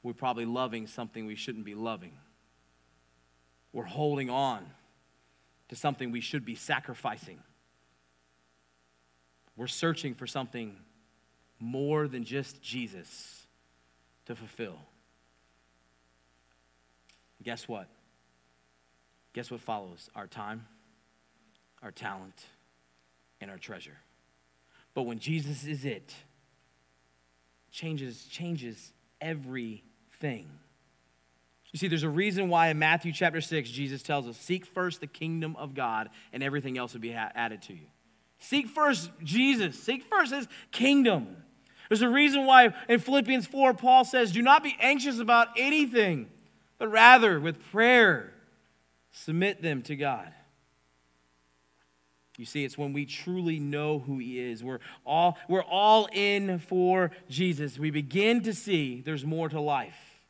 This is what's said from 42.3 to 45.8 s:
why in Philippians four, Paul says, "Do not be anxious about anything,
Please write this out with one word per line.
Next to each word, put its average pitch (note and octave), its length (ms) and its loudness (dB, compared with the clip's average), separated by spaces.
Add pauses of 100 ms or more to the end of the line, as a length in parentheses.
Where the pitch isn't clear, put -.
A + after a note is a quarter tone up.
why B3+ 280 10 (140)
in A#3 120 4
Philippians B3+ 480 0
four, C4+ 260 4
Paul B3+ 320 8
says, A#3+ 260 0
"Do G3+ 100 0
not C#4+ 220 8
be C#4 160 -4
anxious C4 400 2
about A#3 380 4
anything, A#3+ 760 2 (460)